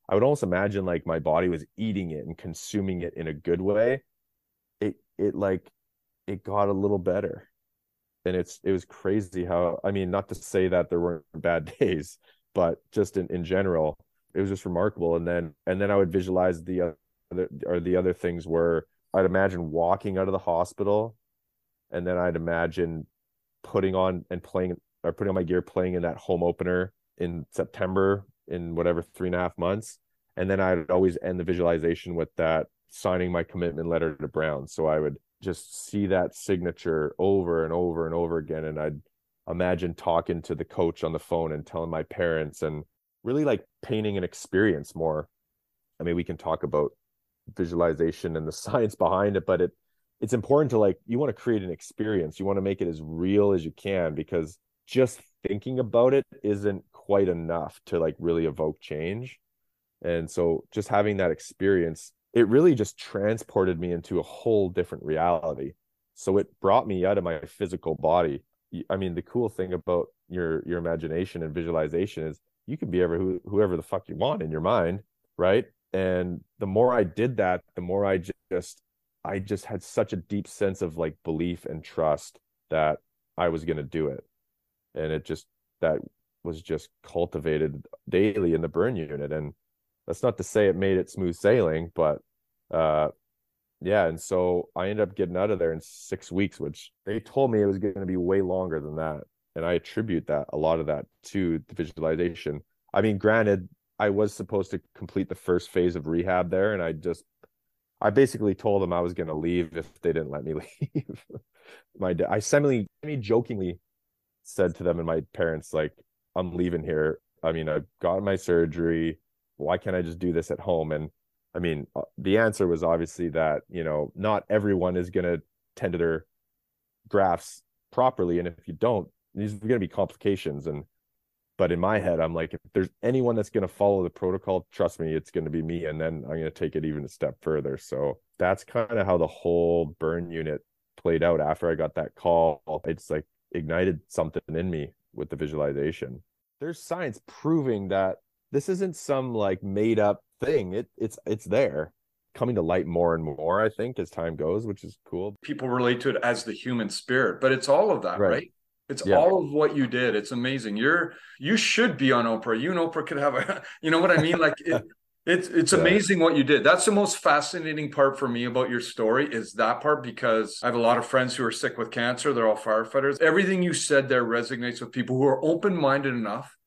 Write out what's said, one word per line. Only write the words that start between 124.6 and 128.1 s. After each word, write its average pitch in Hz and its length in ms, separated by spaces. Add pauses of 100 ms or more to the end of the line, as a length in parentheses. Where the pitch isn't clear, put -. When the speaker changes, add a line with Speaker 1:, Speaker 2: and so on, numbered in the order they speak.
Speaker 1:
is 90 140
gonna 87 280 (380)
tend 90 160
to 87 60
their 80 260 (840)
grafts 95 540 (300)
properly. 95 460